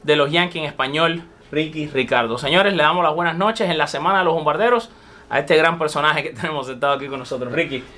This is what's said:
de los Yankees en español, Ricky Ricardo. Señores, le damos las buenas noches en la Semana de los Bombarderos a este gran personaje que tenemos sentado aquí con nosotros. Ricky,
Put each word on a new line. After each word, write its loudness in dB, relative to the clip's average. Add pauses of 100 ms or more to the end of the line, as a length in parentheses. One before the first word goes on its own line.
de 4
los 2
Yankees 0
en -6
español, -2 (280)
Ricky -4
Ricardo. 0
Señores, 2
le 2
damos 2
las 2
buenas -2
noches 0
en 0
la 2
Semana 0
de 2
los 2
Bombarderos 0 (380)
a 0
este 2
gran 4
personaje 0
que -6
tenemos -6
sentado -2
aquí -4
con -8
nosotros. -6
Ricky, -4 (140)